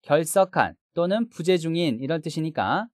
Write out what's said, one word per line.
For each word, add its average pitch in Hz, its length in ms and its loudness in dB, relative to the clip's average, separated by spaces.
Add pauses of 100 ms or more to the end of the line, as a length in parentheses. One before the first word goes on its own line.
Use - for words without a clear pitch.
결석한 156 720 2 (180)
또는 208 360 0
부재 180 280 0
중인 160 420 -2
이런 156 220 -4
뜻이니까 160 720 -4